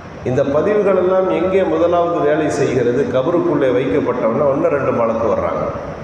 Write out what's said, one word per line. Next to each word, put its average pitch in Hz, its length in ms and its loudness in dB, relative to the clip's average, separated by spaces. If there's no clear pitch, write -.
இந்த 127 200 0
பதிவுகள் 190 520 0
எல்லாம் 185 340 2
எங்கே 185 320 0
முதலாவது 165 580 0
வேலை 147 300 0
செய்கிறது? 127 640 0
கபருக்குள்ளே 143 600 2
வைக்கப்பட்டவன 127 760 0
ஒன்று 156 200 2
ரெண்டு 139 240 0
மலக்கு 113 360 0
வர்றாங்க. 92 360 -2